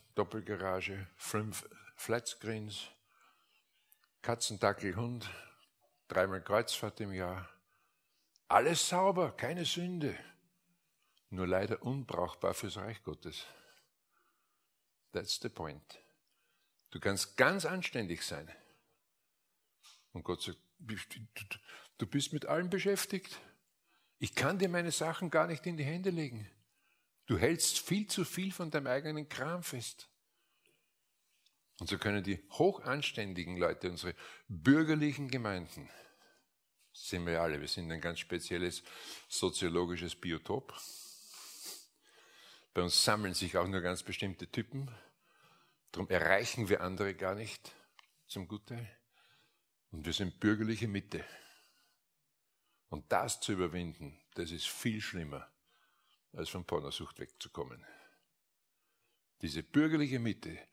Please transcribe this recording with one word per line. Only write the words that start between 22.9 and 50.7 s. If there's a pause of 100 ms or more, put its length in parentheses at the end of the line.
Ich
kann
dir
meine
Sachen
gar
nicht
in
die
Hände
legen. (800)
Du
hältst
viel
zu
viel
von
deinem
eigenen
Kram
fest.“ (1700)
Und
so
können
die (100)
hochanständigen
Leute,
unsere (320)
bürgerlichen
Gemeinden, (1040)
das
sehen
wir
ja
alle,
wir
sind
ein
ganz
spezielles (440)
soziologisches
Biotop. (1900)
Bei
uns
sammeln
sich
auch
nur
ganz
bestimmte
Typen. (1040)
Darum
erreichen
wir
andere
gar
nicht (560)
zum
Gute. (1040)
Und
wir
sind
bürgerliche